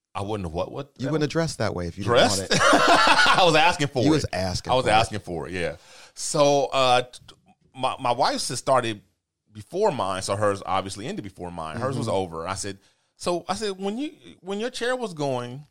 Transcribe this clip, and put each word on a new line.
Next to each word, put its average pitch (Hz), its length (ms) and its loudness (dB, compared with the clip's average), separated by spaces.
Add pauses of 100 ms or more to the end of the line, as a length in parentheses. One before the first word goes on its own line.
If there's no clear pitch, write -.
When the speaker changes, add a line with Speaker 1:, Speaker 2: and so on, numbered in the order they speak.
(120)
Speaker 1:
I 101 100 -8
wouldn't 101 260 -6
have 80 60 -12
what? - 180 -4
What? 139 260 -12
Speaker 2:
You 123 80 -6
wouldn't 151 160 0
have 143 80 0
dressed 160 280 -2
that 104 160 0
way 87 120 -4
if 85 120 -8
you 101 40 -6
Speaker 1:
Dressed? 117 480 2
Speaker 2:
didn't - 100 2
want 571 140 6
it. - 80 6
Speaker 1:
<laughs> - 560 6
I 202 60 6
was 160 100 6
asking 156 340 4
for 123 140 0
Speaker 2:
You 127 60 6
Speaker 1:
it. 156 60 6
Speaker 2:
was 135 180 0
asking 92 400 -4
Speaker 1:
I - 40 4
was 131 100 2
Speaker 2:
for 107 40 2
it. 107 40 4
Speaker 1:
asking 117 260 2
for 80 280 -8
it. 85 40 -12
Yeah. 82 240 -4 (380)
So, 143 520 2
uh, 127 360 4
t-, - 320 -14 (400)
my, 127 260 -2
my 127 100 0
wife's 214 380 0
has 127 100 -6
started 113 420 0 (520)
before 175 400 -2
mine, 95 300 -2
so 101 120 -2
hers 101 320 0
obviously 95 400 -4
ended 196 160 -8
before 90 300 -12
mine. 78 240 -10
Hers 127 200 -4
was 113 120 -4
Speaker 2:
Mm-hmm. 95 80 0
Speaker 1:
over. 85 320 -4
I 98 60 -4
said, 101 240 -8 (380)
so 175 320 -4
I 196 60 -2
said, 202 240 -6
"When 202 200 -6
you, 294 120 -6 (300)
when 196 200 -8
your 240 100 -6
chair 254 260 -4
was 214 180 -8
going, 135 560 -4